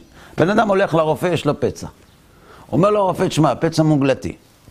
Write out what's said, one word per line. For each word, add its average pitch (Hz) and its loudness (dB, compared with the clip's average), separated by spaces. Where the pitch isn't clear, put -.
בן 165 2
אדם 214 2
הולך 190 0
לרופא, 156 0
יש 170 -2
לו 143 -2
פצע. 90 -4
אומר 175 4
לו 208 2
הרופא, 180 0
"תשמע, 143 0
פצע 160 -2
מוגלתי. 139 0